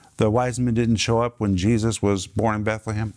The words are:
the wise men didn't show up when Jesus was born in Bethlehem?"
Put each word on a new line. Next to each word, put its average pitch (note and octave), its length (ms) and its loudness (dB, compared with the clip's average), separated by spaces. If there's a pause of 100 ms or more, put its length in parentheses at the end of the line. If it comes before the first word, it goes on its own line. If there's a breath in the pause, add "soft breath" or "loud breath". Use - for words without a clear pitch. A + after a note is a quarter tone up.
(180 soft breath)
the A2 120 2
wise B2 300 0
men B2 140 0
didn't A#2 220 2
show A2+ 240 0
up A#2+ 200 -2
when G2+ 160 2
Jesus G#2+ 460 0
was G2+ 240 0
born G#2+ 300 0
in G#2+ 80 -4
Bethlehem?" G#2+ 520 -4